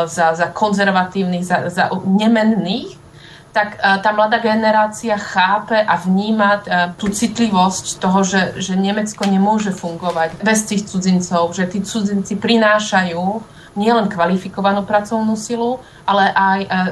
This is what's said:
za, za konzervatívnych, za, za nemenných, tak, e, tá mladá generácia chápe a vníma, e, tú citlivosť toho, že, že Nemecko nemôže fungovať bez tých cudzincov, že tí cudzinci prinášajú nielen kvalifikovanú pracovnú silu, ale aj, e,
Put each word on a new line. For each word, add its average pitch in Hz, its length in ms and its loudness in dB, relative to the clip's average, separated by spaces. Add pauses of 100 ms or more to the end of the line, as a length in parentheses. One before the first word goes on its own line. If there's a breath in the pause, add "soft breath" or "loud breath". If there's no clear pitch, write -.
za, 165 240 2
za 170 160 0
konzervatívnych, 190 960 0
za, 175 240 -2
za 175 160 -2 (240)
nemenných, 220 880 2 (560 loud breath)
tak, 208 240 -2
e, 196 240 0
tá 214 140 0
mladá 214 240 2
generácia 214 800 0
chápe 208 580 0
a 214 220 2
vníma, 202 580 2
e, 202 40 -4 (360)
tú 202 140 -4
citlivosť 202 880 0
toho, 196 240 2
že, 190 200 0 (200)
že 185 160 -2
Nemecko 208 480 -2
nemôže 196 480 2
fungovať 165 680 -4
bez 214 240 2
tých 196 220 -4
cudzincov, 180 640 0
že 180 140 -2
tí 190 160 -6
cudzinci 202 560 -2
prinášajú 208 1040 2 (320 loud breath)
nielen 214 320 2
kvalifikovanú 190 800 0
pracovnú 220 480 0
silu, 233 480 -4 (240 loud breath)
ale 196 240 2
aj, 190 320 2
e, 196 60 -8 (240)